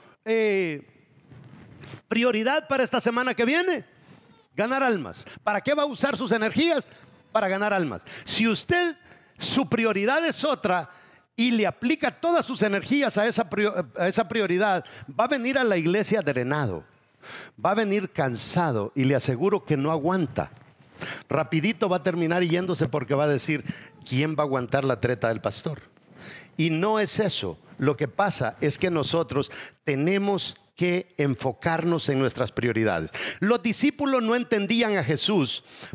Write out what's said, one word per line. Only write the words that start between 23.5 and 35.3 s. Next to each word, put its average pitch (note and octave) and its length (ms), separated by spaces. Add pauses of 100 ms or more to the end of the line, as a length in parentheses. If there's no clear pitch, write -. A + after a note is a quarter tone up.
"¿Quién D3 260
va D3 60
a D3+ 60
aguantar C3+ 360
la C3 160
treta A#2+ 280
del A2+ 120
pastor?". A#2 440 (720)
Y D#3+ 140
no G3+ 280
es - 200
eso. G2+ 400 (180)
Lo C#3 180
que D3 120
pasa C3+ 520
es D3 200
que F#3 100
nosotros D3+ 640 (320)
tenemos F#3 720 (200)
que F3+ 420
enfocarnos D#3+ 880
en C#3 120
nuestras B2+ 340
prioridades. G#2+ 580 (300)
Los A#3 200
discípulos C4+ 640
no A3+ 100
entendían A3+ 640
a F3 80
Jesús D3 640 (300)